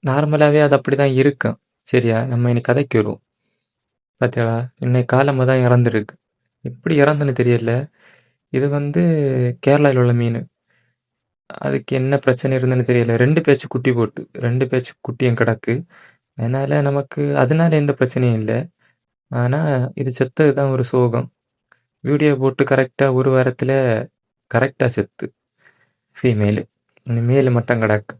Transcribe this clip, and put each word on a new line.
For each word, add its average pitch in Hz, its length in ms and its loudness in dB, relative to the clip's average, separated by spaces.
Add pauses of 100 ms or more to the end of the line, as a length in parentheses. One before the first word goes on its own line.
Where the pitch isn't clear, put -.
நார்மலாவே 147 580 2
அது 139 140 4
அப்படிதான் 139 380 0
இருக்கும். 131 440 0 (300)
சரியா? 117 320 0
நம்ம 120 280 -2
இன்னைக்கு 120 260 0
கதைக்கு 135 240 0
வருவோம். 104 240 -2 (1000)
பாத்தியாளா? 120 340 -2 (240)
இன்னைக்கு 127 380 0
காலமா 135 260 2
தான் 131 140 2
இறந்துருக்கு. 120 580 2 (500)
எப்படி 143 360 -2
இறந்துன்னு 143 320 2
தெரியல. 120 380 0 (840)
இது 139 160 0
வந்து 143 320 -2 (680)
கேரளால 143 300 4
உள்ள 123 160 4
மீனு. 120 280 -2 (1040)
அதுக்கு 135 500 -6
என்ன 135 220 0
பிரச்சனை 131 400 0
இருந்துன்னு 127 300 0
தெரியல. 117 280 2
ரெண்டு 143 260 2
பேச்சு 139 260 0
குட்டி 131 260 -2
போட்டு, 117 280 -2 (120)
ரெண்டு 123 340 -2
பேச்சு 127 340 -4
குட்டியும் 123 360 -2
கிடக்கு. 113 360 -2 (640)
அதனால 135 440 -2
நமக்கு, 143 560 -2
அதனால 156 380 2
எந்த 143 180 0
பிரச்சனையும் 127 460 0
இல்ல. 110 140 -4 (800)
ஆனா, 127 600 -2
இது 131 180 -6
செத்தது 135 420 0
தான் 139 160 0
ஒரு 127 140 -2
சோகம். 123 460 0 (720)
வீடியோ 147 320 0
போட்டு 131 280 0
கரெக்டா 131 500 0
ஒரு 131 180 2
வாரத்துல 131 400 0 (800)
கரெக்டா 127 340 0
செத்து. - 400 -4 (920)
ஃபீமேலு. 107 460 0 (440)
இந்த 117 140 -4
மேலு 127 300 2
மட்டும் 120 300 0
கிடக்கு. 107 380 -2